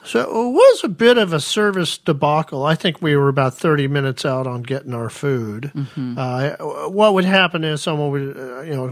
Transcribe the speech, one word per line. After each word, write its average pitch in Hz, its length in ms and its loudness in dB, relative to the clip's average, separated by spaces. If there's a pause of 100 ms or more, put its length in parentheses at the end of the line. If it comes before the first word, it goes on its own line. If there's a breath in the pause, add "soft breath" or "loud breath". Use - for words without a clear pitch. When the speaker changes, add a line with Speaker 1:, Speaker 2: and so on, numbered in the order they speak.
Speaker 1:
So - 180 -2
it 240 300 -2
was 453 320 8
a 285 60 -2
bit 233 280 6
of 202 140 2
a 156 80 0
service 190 580 -2
debacle. 151 680 0
I 160 100 2
think 165 260 -4
we 151 140 2
were 139 140 4
about 135 240 0
thirty 147 340 0
minutes 139 380 -2
out 131 220 -2
on 123 160 -8
getting 131 300 -6
our 117 160 -6
food. 123 640 -4
Speaker 2:
Mm-hmm. 131 440 -8
Speaker 1:
Uh, 143 720 -4
what 208 240 4
would 185 120 4
happen 185 380 2
is 151 180 -4
someone 147 300 -2
would, 139 260 -6
uh, 131 260 -12
you 156 120 -8
know, 131 160 -4